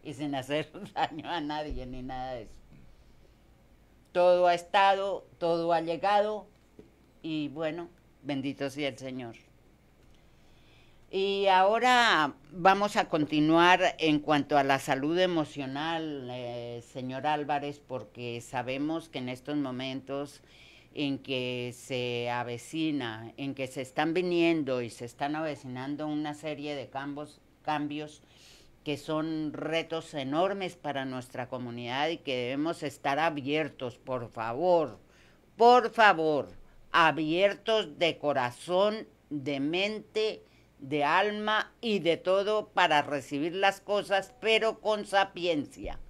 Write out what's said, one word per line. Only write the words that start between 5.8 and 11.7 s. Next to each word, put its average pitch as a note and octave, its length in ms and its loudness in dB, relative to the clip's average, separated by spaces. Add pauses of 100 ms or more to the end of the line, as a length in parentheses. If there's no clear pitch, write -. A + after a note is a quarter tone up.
llegado G3 680 0 (720)
y D#3 280 -4
bueno, D#3+ 400 -8 (340)
bendito C#3 480 -4
sea C#3 180 -4
el B2+ 80 -12
Señor. B2+ 380 -10 (1700)
Y G3 360 0
ahora G3+ 880 6 (180)